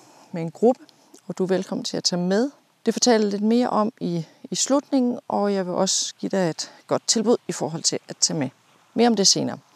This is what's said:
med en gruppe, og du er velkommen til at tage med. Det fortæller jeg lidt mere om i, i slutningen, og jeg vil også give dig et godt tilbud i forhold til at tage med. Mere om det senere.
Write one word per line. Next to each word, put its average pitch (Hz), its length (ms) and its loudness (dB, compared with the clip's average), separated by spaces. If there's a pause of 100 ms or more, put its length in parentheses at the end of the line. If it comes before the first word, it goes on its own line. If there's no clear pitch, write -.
(320)
med 170 100 -8
en 165 80 -6
gruppe, 240 300 2 (480)
og 180 100 -10
du - 40 0
er 185 60 -2
velkommen 190 360 -2
til - 120 -6
at 165 80 -6
tage 175 180 -2
med. 202 280 2 (360)
Det 220 80 2
fortæller 220 320 4
jeg 202 40 0
lidt 202 120 -4
mere 233 260 2
om 214 320 0
i, 170 260 -4 (240)
i - 40 -6
slutningen, 254 640 0 (100)
og 202 260 0
jeg 190 120 -2
vil 180 80 -6
også - 440 -2
give 190 120 -6
dig 185 200 0
et - 220 -10 (140)
godt - 200 0
tilbud 220 300 2 (120)
i 180 40 -6
forhold 156 300 -6
til - 160 -2 (100)
at - 80 -12
tage - 220 -2
med. 131 100 -2 (480)
Mere 226 120 4
om 226 80 2
det 190 100 2
senere. 131 320 0 (180)